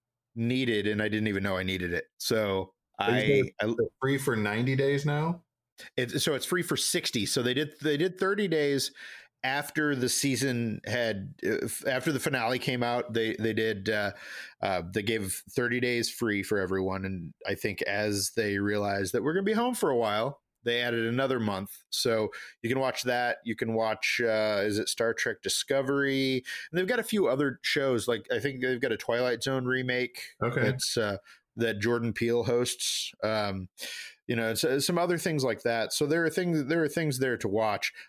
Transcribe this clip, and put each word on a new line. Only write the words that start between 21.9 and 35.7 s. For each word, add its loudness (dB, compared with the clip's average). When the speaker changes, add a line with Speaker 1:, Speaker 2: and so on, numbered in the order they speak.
Speaker 1:
you -6
can 0
watch -2
that. 0
You -4
can -2
watch, 0
uh, 2
is 0
it -2
Star 0
Trek -2
Discovery? 0
And -4
they've 2
got 0
a -2
few 2
other 0
shows. 2
Like, 0
I 0
think -2
they've 0
got 0
a 0
Twilight 0
Zone 0
remake -2
Speaker 2:
Okay. 0
Speaker 1:
that's, 0
uh, 2
that 0
Jordan 0
Peele 0
hosts. -2
Um, -2
you 0
know, 0
so, 2
some 2
other 2
things 0
like 0
that. 0